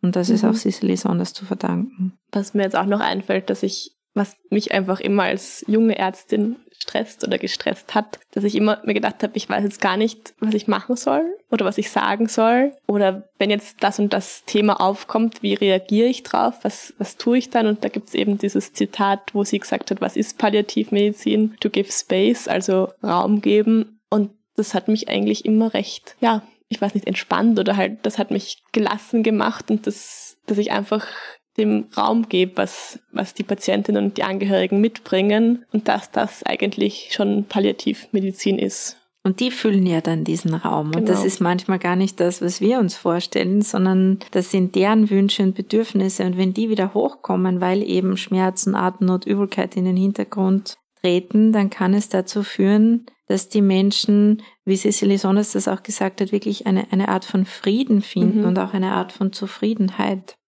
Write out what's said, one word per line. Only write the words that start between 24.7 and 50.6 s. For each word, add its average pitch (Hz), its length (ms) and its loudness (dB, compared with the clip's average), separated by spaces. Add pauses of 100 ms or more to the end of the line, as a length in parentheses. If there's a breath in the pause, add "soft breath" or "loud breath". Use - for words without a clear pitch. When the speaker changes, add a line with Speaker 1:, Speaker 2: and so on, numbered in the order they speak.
Speaker 2:
hat 185 120 0
mich 220 220 0
eigentlich 208 340 0
immer 220 300 2
recht, - 480 -8
ja, 226 220 0 (260)
ich - 120 -6
weiß 202 140 -2
nicht, 190 120 -2
entspannt 214 520 2
oder 196 180 0
halt, 196 240 -2
das 214 160 -4
hat 196 120 -2
mich - 320 -6 (120)
gelassen 214 500 0
gemacht 214 480 0
und 214 160 -2
das, - 480 -6 (120)
dass 202 100 0
ich 208 160 -2
einfach 208 340 -2 (500)
dem 214 280 2 (100)
Raum 220 320 0
gebe, 185 300 0
was, - 420 -6 (140)
was - 200 -12
die 208 100 -8
Patientinnen 202 600 -2
und 202 140 -4
die 214 60 -4
Angehörigen 196 580 0
mitbringen 220 920 0
und 214 160 -2
dass 208 240 -2
das - 320 -4
eigentlich - 680 -4
schon 202 320 -2
Palliativmedizin 196 1120 -2
ist. - 380 -6 (260)
Speaker 1:
Und 190 160 0
die 247 100 0
füllen 202 360 2
ja 165 160 2
dann 160 240 -2
diesen 160 280 -2
Raum. 156 400 -2
Und 175 140 0
das 196 120 4
Speaker 2:
Genau. 196 80 0
Speaker 1:
ist 190 120 -4
manchmal 180 400 0
gar 180 160 0
nicht 190 240 0
das, 175 220 0
was 180 180 -2
wir 233 200 2
uns 185 180 0
vorstellen, 180 640 0
sondern 190 580 2 (120)
das 180 200 0
sind 185 240 0
deren 208 340 4
Wünsche 196 340 2
und 190 120 2
Bedürfnisse. 196 720 0
Und 180 120 0
wenn 185 160 2
die 220 160 -2
wieder 190 240 0
hochkommen, 185 680 0
weil 185 200 2
eben 185 360 0
Schmerzen, 185 580 0
Atemnot, 185 500 0
Übelkeit 196 520 -2
in 185 80 0
den 185 120 2
Hintergrund 196 800 0 (260)